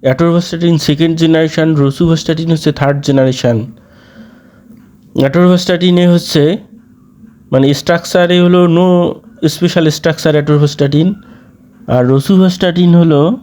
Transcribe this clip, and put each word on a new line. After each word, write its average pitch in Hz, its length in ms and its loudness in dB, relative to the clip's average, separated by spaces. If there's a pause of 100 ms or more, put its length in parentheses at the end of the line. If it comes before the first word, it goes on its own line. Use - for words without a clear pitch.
অ্যাটোরভাস্টাটিন 170 680 0 (120)
সেকেন্ড 160 340 0
জেনারেশন, 160 460 0 (160)
রসুভাস্টাটিন 165 680 -2
হচ্ছে 151 260 -2
থার্ড 143 180 -2 (100)
জেনারেশন। 131 500 0 (1600)
অ্যাটোরভাস্টাটিনে 180 920 2
হচ্ছে 170 300 0 (1080)
মানে 135 140 2 (140)
স্ট্রাকচারে 175 680 0
হলো 180 160 4 (160)
no 180 100 2 (680)
special 175 300 -2 (120)
structure 156 400 -2
অ্যাটোরভাস্টাটিন, 147 680 0 (880)
আর 127 80 2 (100)
রসুভাস্টাটিন 180 760 0 (100)
হলো 156 200 2 (220)